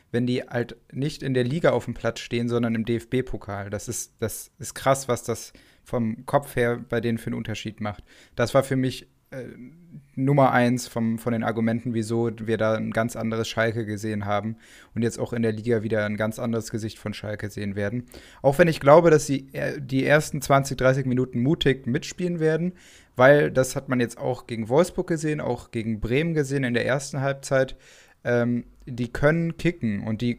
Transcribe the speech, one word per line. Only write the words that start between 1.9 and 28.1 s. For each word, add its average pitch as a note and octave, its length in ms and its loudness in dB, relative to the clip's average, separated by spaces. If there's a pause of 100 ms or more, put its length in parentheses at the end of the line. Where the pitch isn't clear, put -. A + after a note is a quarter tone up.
Platz - 260 -4
stehen, A#2+ 300 -4
sondern A#2 240 0
im A2 100 -2
D-F-B-Pokal. A2+ 880 -4
Das G2+ 180 -8
ist, - 300 -10
das - 400 -8
ist - 160 -12
krass, C3+ 340 0
was A#2+ 140 -2
das - 320 -8 (280)
vom A2+ 440 -4
Kopf C#3+ 300 -2
her A#2+ 300 0
bei A#2+ 140 -2
denen A2+ 160 0
für - 120 -10
einen A#2+ 80 -4
Unterschied A2 440 -8
macht. G#2 240 -8 (320)
Das A#2 160 0
war C3+ 120 6
für C3+ 120 -2
mich, B2+ 320 -4 (220)
äh, C3 140 -14 (720)
Nummer C3+ 340 6
eins B2 360 2
vom, A2+ 320 -2
von A#2+ 140 -4
den A2 120 -2
Argumenten, A2+ 500 0
wieso A2+ 360 0 (120)
wir A2 160 0
da A2 160 2
ein A2 160 -2
ganz A2+ 260 -2
anderes A2+ 320 -2
Schalke A2+ 380 0
gesehen G#2 400 -4
haben G#2 300 -2 (380)
und A#2 80 -2
jetzt A2+ 160 -2
auch A#2+ 140 -4
in A#2 100 -2
der A2+ 100 2
Liga A2 300 0
wieder G#2+ 220 0
ein G#2 120 -4
ganz A2 220 -4
anderes A#2 320 -4
Gesicht A2 280 -6
von G#2 160 -8
Schalke G#2 340 -8
sehen G2+ 260 -6
werden. G#2 320 -4 (360)
Auch C#3 160 4
wenn F3 100 6
ich D#3+ 120 -2
glaube, D#3+ 300 10
dass D3+ 160 6
sie, C3+ 260 -2
äh, C#3+ 280 -6
die C3 240 -2
ersten D3 380 2
zwanzig, C#3 340 2
dreißig C3 300 2
Minuten B2+ 340 0
mutig C3+ 460 2
mitspielen E3+ 540 -4
werden, D#3+ 320 0 (440)
weil D3 340 8
das C3 260 0
hat C#3 120 -6
man B2 120 0
jetzt A#2 180 -2
auch C3 280 -4
gegen A2+ 220 -6
Wolfsburg E3+ 380 2
gesehen, D3+ 340 -4
auch B2 300 -6
gegen A2 300 -4
Bremen D3+ 340 0
gesehen C#3 300 0
in A#2+ 100 0
der A2+ 100 2
ersten C3+ 360 -2
Halbzeit. C3+ 560 0 (460)